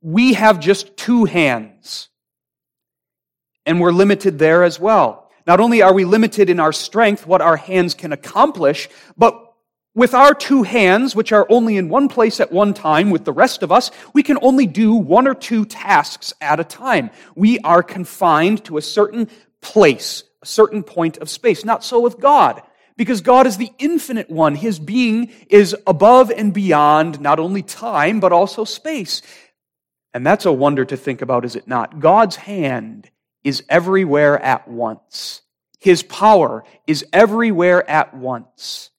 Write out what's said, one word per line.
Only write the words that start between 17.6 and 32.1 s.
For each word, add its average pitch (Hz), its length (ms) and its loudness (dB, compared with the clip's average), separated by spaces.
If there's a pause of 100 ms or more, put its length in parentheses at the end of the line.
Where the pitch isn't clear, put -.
are 170 220 2
confined 180 840 -2
to 160 100 -10
a 151 60 -6
certain 214 460 -4 (320)
place, - 640 0 (200)
a - 40 -20
certain 214 380 -2
point 165 340 -6
of 156 100 -16
space. - 360 -4
Not 220 180 -4
so 247 160 -4
with 240 220 -2
God, 254 420 2 (340)
because 226 240 -4
God 254 280 4
is 208 80 -6
the 220 240 -8
infinite 277 500 -4
one. 156 240 0
His 180 240 -6
being 226 540 -4 (160)
is 202 260 4 (140)
above 214 420 6
and 214 240 -2
beyond 156 680 2
not 143 200 0
only 185 220 -6
time, 196 580 -4
but 185 120 2
also 196 300 0
space. 254 600 -10 (920)
And 123 120 -6
that's 202 200 0
a 170 60 2
wonder 135 340 0
to 135 100 -10
think 131 240 -8
about, 123 240 -4
is 120 100 -10
it - 140 -14
not? 127 320 -8
God's 185 340 2